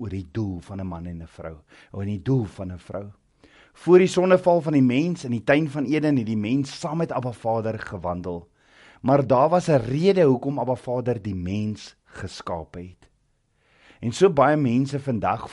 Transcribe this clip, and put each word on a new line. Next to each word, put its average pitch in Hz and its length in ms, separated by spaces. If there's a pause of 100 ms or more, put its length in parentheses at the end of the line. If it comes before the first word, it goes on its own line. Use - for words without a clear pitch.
oor 107 100
die 95 240
doel 98 320
van 98 140
'n 95 60
man 85 200
en 85 160
'n 80 40
vrou? 80 300 (360)
Oor 98 120
die 101 180
doel 127 220
van 92 280
'n 87 60
vrou? 101 280 (640)
Voor 180 260
die 185 100
sondeval 180 520
van 151 120
die 139 100
mens 143 420
in 123 60
die 117 140
tuin 151 240
van 139 160
Eden 147 320
het 113 100
die 110 100
mens 127 440
saam 160 180
met 165 140
Abba 123 200
Vader 110 460
gewandel. 87 720 (540)
Maar 139 240
daar 135 220
was 175 200
'n 135 180
rede 175 360
hoekom 139 360
Abba 123 160
Vader 120 480
die 101 120
mens 101 680
geskaap - 720
het. 90 320 (920)
En 117 120
so 185 180
baie 147 300
mense 135 400
vandag 107 520